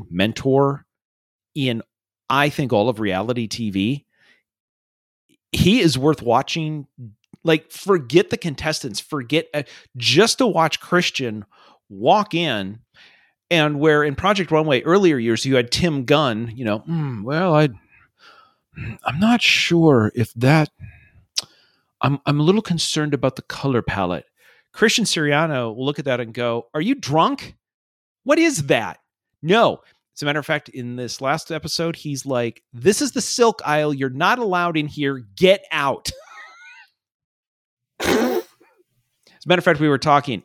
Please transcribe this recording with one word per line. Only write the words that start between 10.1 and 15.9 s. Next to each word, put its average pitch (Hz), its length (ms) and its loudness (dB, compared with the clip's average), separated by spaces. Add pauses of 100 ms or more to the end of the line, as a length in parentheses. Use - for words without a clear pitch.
to 262 80 2
watch 160 340 0
Christian 123 640 -2 (420)
walk 151 460 0
in, 113 460 -4 (720)
and 151 300 2
where 151 240 4
in 143 120 -2
Project 190 360 -2
Runway 156 300 2
earlier 170 360 4
years, 113 280 0
you 131 100 2
had 120 160 2
Tim 147 320 0